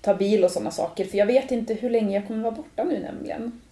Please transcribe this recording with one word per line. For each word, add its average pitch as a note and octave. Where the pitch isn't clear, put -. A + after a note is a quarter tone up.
ta -
bil G3
och F3+
såna F#3+
saker, -
för G3
jag G3+
vet C4
inte A3+
hur A#3
länge G#3+
jag G3+
kommer A3
vara A3+
borta C#4
nu D4+
nämligen. -